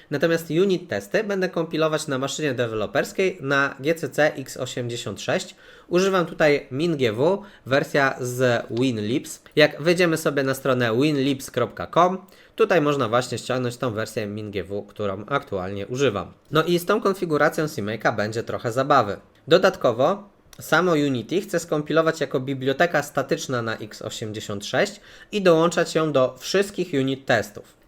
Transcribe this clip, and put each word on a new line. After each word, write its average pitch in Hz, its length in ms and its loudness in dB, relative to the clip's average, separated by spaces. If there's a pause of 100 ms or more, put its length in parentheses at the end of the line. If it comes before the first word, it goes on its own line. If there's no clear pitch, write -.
(100)
natomiast 165 400 0
unit 175 380 0
testy 113 360 -2
będę 190 240 -2
kompilować 156 580 -2
na 135 120 -2
maszynie 139 360 -2
deweloperskiej 120 840 -2
na 139 400 0
G 151 140 0
C 156 140 -6
C 147 260 2
X - 220 -12
osiemdziesiąt 120 640 -6
sześć. - 340 -4 (340)
Używam 185 380 2
tutaj 147 440 2
min 156 260 -2
G 123 160 2
W, 170 300 2 (240)
wersja 139 540 2
z 123 500 0
WinLibs. 117 720 -2 (140)
Jak 151 260 4
wejdziemy 170 340 4
sobie 147 260 0
na 135 120 0
stronę 123 420 0
winlibs 139 540 0
kropka 101 360 -4
com, 185 320 2 (380)
tutaj 170 240 4
można 143 280 2
właśnie 120 300 0
ściągnąć 123 380 -2
tą 127 140 -2
wersję 110 360 -4
min 104 240 -8
G 98 140 -4
W, 101 240 -8
którą 101 380 -6
aktualnie 101 600 -4
używam. 117 460 0 (180)
No 156 140 2
i 175 140 2
z 170 80 -8
tą 208 140 2
konfiguracją 165 640 0
CMake'a 113 520 -2
będzie 107 260 -2
trochę 104 300 -4
zabawy. 127 440 2 (320)
Dodatkowo 170 840 2 (260)
samo 170 320 2
Unity 147 480 0
chcę 170 200 -2
skompilować 160 600 0
jako 143 200 -2
biblioteka 135 640 0
statyczna 139 600 -4
na 110 140 -4
X - 260 -14
osiemdziesiąt 107 640 -8
sześć 170 340 -2 (320)
i 202 100 -2
dołączać 170 520 4
ją 160 180 0
do 127 260 2
wszystkich 190 540 -2
unit 135 340 -2
testów. - 500 -2 (120)